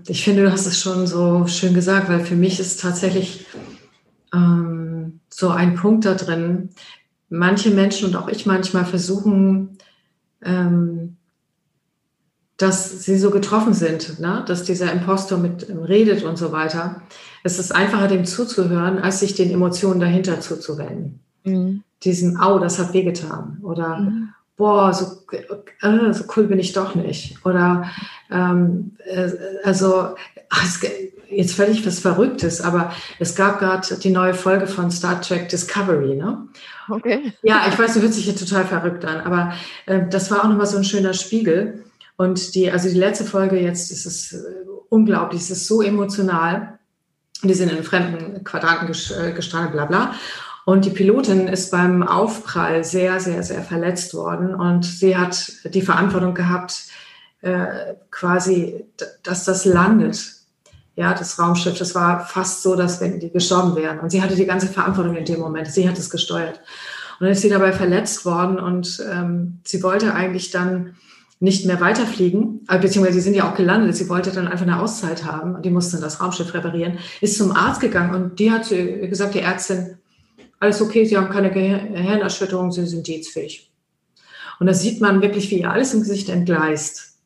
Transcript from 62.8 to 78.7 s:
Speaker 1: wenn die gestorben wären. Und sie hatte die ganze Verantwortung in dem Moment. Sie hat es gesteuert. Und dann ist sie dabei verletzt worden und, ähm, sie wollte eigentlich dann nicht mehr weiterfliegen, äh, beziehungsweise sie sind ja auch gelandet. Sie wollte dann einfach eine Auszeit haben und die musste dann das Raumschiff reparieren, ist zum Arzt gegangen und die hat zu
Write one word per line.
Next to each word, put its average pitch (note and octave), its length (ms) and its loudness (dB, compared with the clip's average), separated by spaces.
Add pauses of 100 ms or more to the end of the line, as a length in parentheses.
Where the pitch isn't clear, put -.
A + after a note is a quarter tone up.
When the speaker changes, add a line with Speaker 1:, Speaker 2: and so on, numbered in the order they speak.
Speaker 1:
wenn F3+ 200 -4
die E3+ 100 -8
gestorben F3+ 460 2
wären. D#3 240 -4
Und F3+ 100 -6
sie F#3 120 2
hatte F#3+ 120 0
die F#3 120 4
ganze F#3 200 0
Verantwortung F#3 500 -2
in D#3 80 -6
dem E3 160 -2
Moment. D#3 280 -6
Sie F3+ 200 2
hat F3+ 100 -2
es - 120 -8
gesteuert. E3+ 480 -4 (640)
Und F3+ 40 2
dann F#3+ 60 4
ist G3 120 2
sie G#3+ 80 6
dabei F#3+ 220 4
verletzt F#3 520 0
worden F3+ 360 0
und, F3+ 500 -2
ähm, F3 540 -4
sie F3+ 180 -4
wollte G3+ 320 2
eigentlich F#3 360 -4
dann F3+ 440 -2 (460)
nicht F#3+ 260 2
mehr F3 140 2
weiterfliegen, G3 880 2
äh, F#3 100 4
beziehungsweise F#3 400 4
sie F3 60 2
sind G3+ 100 2
ja - 160 2
auch - 60 -6
gelandet. F#3 400 4
Sie F3+ 120 -4
wollte F#3 240 -2
dann F3+ 160 -2
einfach F3 180 -2
eine E3+ 160 2
Auszeit E3 420 -4
haben D#3 300 -6
und E3 100 -8
die F#3 60 0
musste F3 260 2
dann D3+ 60 -6
das D#3 180 -8
Raumschiff F3+ 340 -4
reparieren, E3+ 440 -4 (220)
ist G#3+ 180 0
zum F#3+ 140 2
Arzt A#3 280 2
gegangen F3+ 340 0
und F3+ 240 -4
die G#3+ 140 4
hat A3+ 120 0
zu G3+ 120 -2